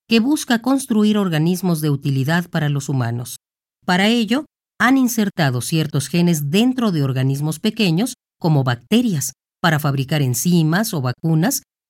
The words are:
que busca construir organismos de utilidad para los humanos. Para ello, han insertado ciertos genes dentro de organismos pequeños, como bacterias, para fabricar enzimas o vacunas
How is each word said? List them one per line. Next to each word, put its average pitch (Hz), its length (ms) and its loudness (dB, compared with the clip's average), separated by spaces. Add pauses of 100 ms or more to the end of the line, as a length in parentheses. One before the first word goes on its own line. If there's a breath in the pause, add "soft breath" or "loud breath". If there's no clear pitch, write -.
que 226 120 4
busca 254 420 0
construir 214 560 0
organismos 170 640 0
de 151 100 0
utilidad 143 580 -2
para 151 200 -4
los 143 200 -4
humanos. 120 500 -4 (460)
Para 185 220 2
ello, 233 400 0 (320)
han 254 200 4
insertado 196 640 0
ciertos 151 460 -2
genes 170 420 0
dentro 226 440 0
de 151 100 0
organismos 135 560 -2
pequeños, 214 560 -2 (240)
como 151 240 2
bacterias, 165 680 0 (280)
para 156 200 0
fabricar 143 420 -2
enzimas 170 720 0
o 147 60 -4
vacunas 160 640 0 (280)